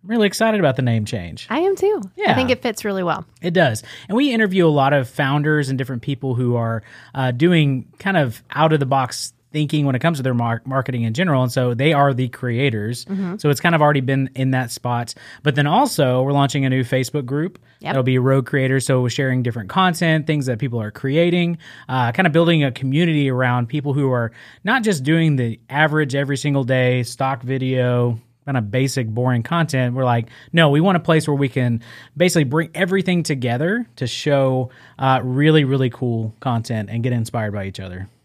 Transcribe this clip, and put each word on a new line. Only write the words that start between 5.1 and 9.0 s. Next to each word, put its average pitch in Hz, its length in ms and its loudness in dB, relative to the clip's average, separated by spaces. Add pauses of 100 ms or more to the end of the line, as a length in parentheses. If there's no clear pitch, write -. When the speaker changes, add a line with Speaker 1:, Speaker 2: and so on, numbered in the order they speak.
Speaker 1:
founders 147 580 0
and 135 80 -2
different 127 240 -4
people 131 340 -4
who 120 220 0
are, 113 260 -2 (320)
uh, 131 180 -2
doing 143 540 2 (120)
kind 196 180 -2
of 131 260 0 (120)
out 156 180 4
of 151 80 2
the 139 60 0
box 131 480 -4 (180)